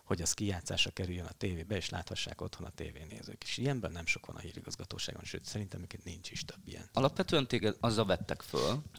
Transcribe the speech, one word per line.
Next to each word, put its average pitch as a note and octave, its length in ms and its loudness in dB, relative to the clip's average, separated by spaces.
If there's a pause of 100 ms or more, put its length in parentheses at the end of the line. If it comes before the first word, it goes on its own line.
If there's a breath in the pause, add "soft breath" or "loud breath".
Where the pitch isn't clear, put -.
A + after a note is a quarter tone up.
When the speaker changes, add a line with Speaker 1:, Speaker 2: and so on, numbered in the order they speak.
Speaker 1:
hogy E2+ 180 2
az - 120 4
kijátszásra F#2+ 560 2
kerüljön F2+ 360 -2
a - 60 -10
tévébe, F#2 440 0
és F2 120 0
láthassák - 520 -4
otthon F2 260 -6
a - 40 -8
tévénézők. - 720 -10
És - 140 -4
ilyenben A#2+ 360 0
nem E2 140 -8
sok - 200 0
van - 100 -8
a - 20 -10
hírigazgatóságon, - 840 -6
sőt, - 200 -6
szerintem G2 340 -4
egyébként - 260 -10
nincs F2 260 -8
is - 140 -6
több - 240 -12
ilyen. - 240 -10
Speaker 2:
Alapvetően C#3+ 560 6
téged G#2+ 320 4
azzal A2+ 260 6
vettek F2 360 2
föl, E2+ 400 2 (160)